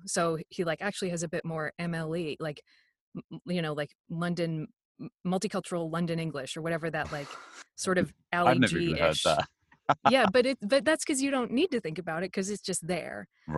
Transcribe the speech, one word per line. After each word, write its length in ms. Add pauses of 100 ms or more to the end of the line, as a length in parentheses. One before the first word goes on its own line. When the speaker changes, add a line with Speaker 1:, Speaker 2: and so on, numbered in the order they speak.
Speaker 1:
so 320 (100)
he, 160
like, 160
actually 300
has 120
a 60
bit 160
more 340
M 160
L 220
E," 240
like, 220 (540)
m-, 60 (100)
m-, 140
you 160
know, 100
like, 220 (140)
London, 580 (340)
m-, 80 (180)
multicultural 640
London 280
English 380
or 60
whatever 280
that, 200
like, 260 (400)
sort 220
of 140 (180)
Speaker 2:
<laughs> 140
I've 120
Speaker 1:
Ali 20
Speaker 2:
never 180
even 180
heard 240
Speaker 1:
G-ish-, 60
Speaker 2:
that. 220 (420)
<laughs> 140
Speaker 1:
Yeah, 240
but 200
it, 140
but 240
that's 200
'cause 180
you 80
don't 200
need 220
to 80
think 180
about 240
it 100
'cause 180
it's 120
just 240
there. 400 (300)